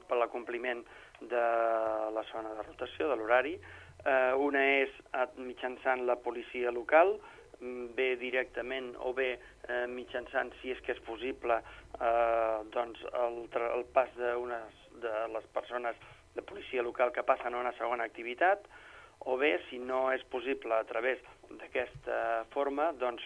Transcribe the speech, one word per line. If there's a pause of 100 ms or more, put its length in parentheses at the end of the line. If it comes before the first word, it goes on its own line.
per
l'acompliment (340)
de (640)
la
zona
de
rotació,
de
l'horari. (500)
Eh,
una (200)
és, (240)
eh, (140)
mitjançant
la
policia
local, (420)
mm,
bé
directament
o
bé, (260)
eh,
mitjançant,
si
és
que
és
possible,
eh, (120)
doncs
el
tra-,
el
pas
d'unes, (320)
de
les
persones (380)
de
policia
local
que
passen
a
una
segona
activitat, (540)
o
bé, (100)
si
no
és
possible
a
través (300)
d'aquesta
forma,
doncs